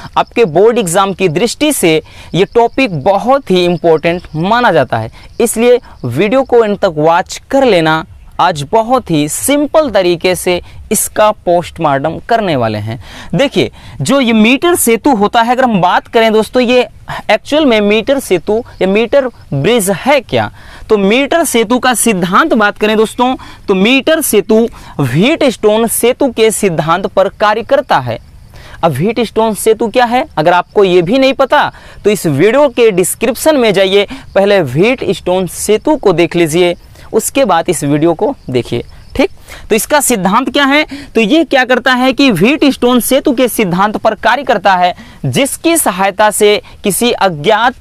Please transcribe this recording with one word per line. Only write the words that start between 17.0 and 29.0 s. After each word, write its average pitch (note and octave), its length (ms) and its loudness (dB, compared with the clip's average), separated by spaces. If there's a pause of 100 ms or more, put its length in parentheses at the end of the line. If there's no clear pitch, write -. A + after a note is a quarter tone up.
actual C#4+ 340 0
में A3 160 2
मीटर A3 380 0
सेतु G#3+ 420 -2 (200)
या F#3 60 0
मीटर A#3 400 0 (260)
ब्रिज F#3 380 0
है B3+ 300 0
क्या? G#2+ 280 -4 (400)
तो G#3+ 80 4
मीटर B3+ 460 2
सेतु A#3 360 0
का B3+ 160 0
सिद्धांत A3 580 0
बात G#3 240 0
करें G#3+ 200 0
दोस्तों, B3 380 0 (320)
तो G3+ 80 2
मीटर C4+ 460 2
सेतु A3 460 2 (320)
व्हीटस्टोन G#3+ 880 0
सेतु B3 420 0
के A3 200 2
सिद्धांत F3 560 -2
पर G3 220 0
कार्य G#3+ 340 -2
करता G3+ 360 0
है। B2 200 -6 (640)
अब E3+ 80 2
व्हीटस्टोन G#3+ 640 -2